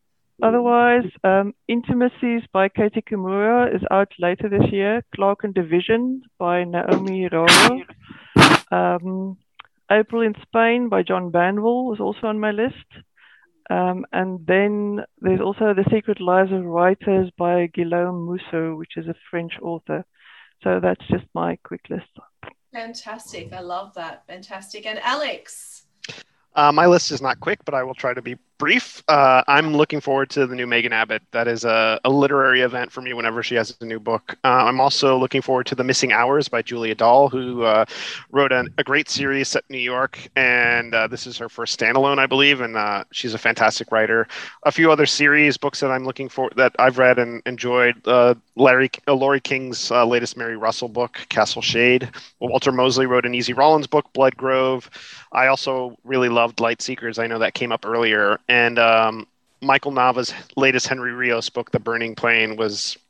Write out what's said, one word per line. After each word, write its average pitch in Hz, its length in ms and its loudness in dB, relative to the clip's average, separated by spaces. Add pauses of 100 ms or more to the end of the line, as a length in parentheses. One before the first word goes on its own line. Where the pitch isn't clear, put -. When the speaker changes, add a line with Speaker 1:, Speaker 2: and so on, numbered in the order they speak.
(440)
Speaker 1:
otherwise, 240 640 2 (180)
um, 196 300 2 (140)
Intimacies 240 760 -2 (100)
by 190 160 2
Katie 214 320 -2
Kimura 208 760 0
is 185 140 -4
out 196 300 2
later 175 300 -2
this - 220 2
year. 202 320 -2 (120)
Clark 196 300 0
and 202 100 -6
Division 220 680 0 (160)
by 175 280 0
Naomi 185 640 -2
Roro. 175 520 2 (880)
Um, 180 680 -2 (540)
April 214 300 2
in 214 220 -2
Spain 233 460 0
by 196 120 0
John 180 300 -4
Banwell 208 580 0
was 214 100 -6
also 208 280 -6
on 214 120 -4
my 214 120 -2
list. 220 240 -4 (920)
Um, 180 460 -2
and 185 320 -6
then 208 580 0 (180)
there's 185 200 0
also 208 320 0
The 196 180 0
Secret 214 300 -2
Lives 185 300 2
of 190 120 -2
Writers 185 720 0
by 175 380 0
Guillaume 175 540 -4
Musso, 165 480 -6
which 160 200 -16
is 160 120 -10
a 170 80 -10 (160)
French 170 280 -8
author. 165 460 -8 (580)
So 185 160 0
that's - 280 -2
just - 160 -2 (100)
my 170 300 -4
quick - 260 -14
list. - 160 -10 (680)
Speaker 2:
Fantastic. 226 840 -16
I 185 80 -14
love 180 340 -10
that. 165 320 -14
Fantastic. 196 580 -18
And 220 140 -10
Alex? - 880 -8 (680)
Speaker 3:
Uh, 147 180 4
my 156 140 4
list 175 260 4
is 135 120 -8
not 131 160 -4
quick, - 260 -8
but 147 80 -6
I 135 80 -2
will 127 140 -10
try 123 180 -4
to 127 80 -8
be 120 140 -12 (220)
brief, 185 500 -2
uh, 131 400 6
I'm 151 280 4
looking 151 240 2
forward 135 320 -2
to 135 160 0
the 123 80 -10
new 123 100 -6
Megan 120 280 0
Abbott. 110 280 -2 (100)
That 117 160 -2
is 117 180 -4
a, 113 380 2
a 127 60 2
literary 135 520 4
event 123 300 -2
for 131 100 -14
me 127 120 -10
whenever 113 300 -4
she 123 120 -4
has 113 260 -2
a 117 40 -14
new 113 140 -10
book. 110 440 -6
Uh, 135 40 2
I'm 127 320 4
also 135 380 2
looking 131 240 -2
forward 127 260 -2
to - 80 -6
The 123 80 -4
Missing 131 300 0
Hours 131 340 0
by 117 140 -4
Julia 113 340 -6
Dahl, 123 340 6
who, 123 340 -4
uh, 110 220 4 (460)
wrote 135 200 2
an, 131 260 -2
a 143 60 -2
great 147 260 -2
series 139 400 -4
set - 200 -4
in 135 60 -14
New 127 60 -8
York, 127 380 -4 (160)
and, 120 600 2
uh, 113 120 0
this 120 200 -10
is 123 100 -12
her 117 120 -10
first - 300 -8
standalone, 135 380 2
I 135 80 2
believe, 135 360 2
and, 113 160 -6
uh, 104 340 -4
she's 117 220 -8
a 113 40 -8
fantastic 113 540 0
writer. 110 360 2 (360)
A 147 80 2
few 160 200 4
other 151 140 4
series, 147 520 2
books - 240 -6
that 135 100 0
I'm 131 140 -4
looking 131 240 -10
for, 131 260 -6
that 127 240 4
I've 123 180 4
read 127 220 4
and 120 260 -4
enjoyed, 123 500 0 (120)
uh, 123 280 6 (200)
Larry, 127 340 4 (180)
uh, 143 60 4
Laurie 135 280 2
King's, 131 500 -6
uh, 120 140 4
latest 120 320 -2
Mary 117 180 -8
Russell 113 320 -4
book, 120 320 -6 (100)
Castle 113 320 0
Shade. 120 480 2 (300)
Walter 123 320 0
Mosley 127 340 2
wrote 123 200 2
an 123 100 -4
Easy 123 180 -4
Rollins 147 340 4
book, - 260 -2
Blood 131 240 2
Grove. 131 520 -2 (440)
I 127 140 2
also 131 580 -2
really 127 240 0
loved 117 320 2
Light 117 200 -2
Seekers. 117 380 -8
I 113 80 -2
know 113 120 -6
that 110 140 0
came 120 200 -4
up 113 120 -6
earlier. 107 600 0
And, 120 320 2
um, 113 480 2 (340)
Michael 139 300 0
Nava's 127 420 0 (220)
latest 131 320 2
Henry 123 240 -6
Rios 120 380 -4
book, - 220 -8
The 123 80 -2
Burning 117 360 -6
Plain, 113 400 0
was 107 420 -4 (120)